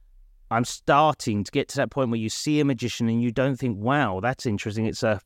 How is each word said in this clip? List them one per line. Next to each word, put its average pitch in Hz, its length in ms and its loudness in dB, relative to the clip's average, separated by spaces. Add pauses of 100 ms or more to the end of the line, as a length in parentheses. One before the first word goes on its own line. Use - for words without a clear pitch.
(520)
I'm 117 140 2
starting 135 760 2
to - 80 -10
get - 180 0
to - 80 -8
that 120 140 0
point 131 180 0
where 113 100 0
you 110 100 -2
see 151 300 0
a 147 60 4
magician 120 440 0
and 117 120 2
you 120 100 0
don't 131 260 0
think, 117 200 -2
"Wow, 107 420 0
that's 120 260 -2
interesting, 110 400 -2
it's - 180 -2
a 107 220 2